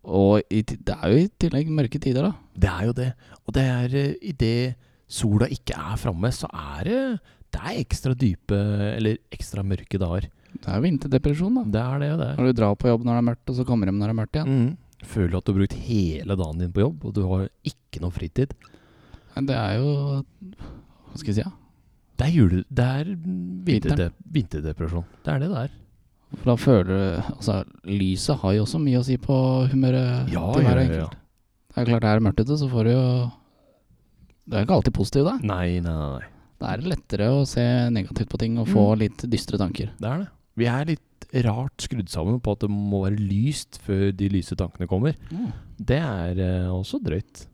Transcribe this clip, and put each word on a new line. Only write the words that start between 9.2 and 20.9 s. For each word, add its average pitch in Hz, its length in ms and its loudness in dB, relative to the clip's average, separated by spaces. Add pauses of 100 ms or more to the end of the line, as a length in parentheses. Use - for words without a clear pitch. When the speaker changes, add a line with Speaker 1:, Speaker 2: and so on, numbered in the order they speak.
Speaker 2:
ekstra - 320 -8
mørke 98 400 -4
dager. 90 300 -2 (240)
Speaker 1:
Det - 160 -14
er 98 100 0
vinterdepresjon, 151 800 0
da. 156 60 -4
Speaker 2:
Det 107 180 0
er 135 140 -2
det, 147 120 -2 (120)
det 135 80 -2
er. 147 60 -4
Speaker 1:
Når 127 120 4
du 123 140 4
drar 101 160 2
på 123 100 2
jobb 117 160 2
når 120 140 2
det - 20 2
er 120 80 4
mørkt, 120 220 -4
og 123 80 -2
så 123 100 -2
kommer 104 220 2
hjem 101 100 0
når 104 80 0
det 113 60 -2
er 110 80 -2
mørkt 151 160 -4
igjen. 135 160 0
Speaker 2:
Mm. 131 220 2 (200)
Føler 92 340 -2
du 92 60 0
at - 100 -4
du 101 60 2
har 95 80 2
brukt 98 180 0
hele 95 560 0
dagen 82 240 -4
din 87 160 -2
på 98 80 2
jobb, 151 240 -2
og 101 80 -8
du 104 80 0
har 95 220 0 (160)
ikke - 420 -10
noe 87 80 -4
fritid. 127 400 -2 (800)
Speaker 1:
Nei, - 180 -6
det 139 80 0
er 107 240 0
jo, 143 140 0 (1120)